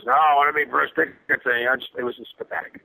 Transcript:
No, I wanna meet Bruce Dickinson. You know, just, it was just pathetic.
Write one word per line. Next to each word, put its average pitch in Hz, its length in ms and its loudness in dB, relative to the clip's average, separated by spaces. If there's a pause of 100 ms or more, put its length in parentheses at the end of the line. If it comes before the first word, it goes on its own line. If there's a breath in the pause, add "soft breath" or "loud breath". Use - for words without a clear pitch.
No, 120 80 0
I 143 220 6
wanna 143 180 4
meet 147 160 -2
Bruce 139 260 -2
Dickinson. 131 640 -2
You 120 60 0
know, 127 100 2
just, 127 220 -12
it 123 60 -6
was 123 120 -6
just - 220 -20
pathetic. - 480 -12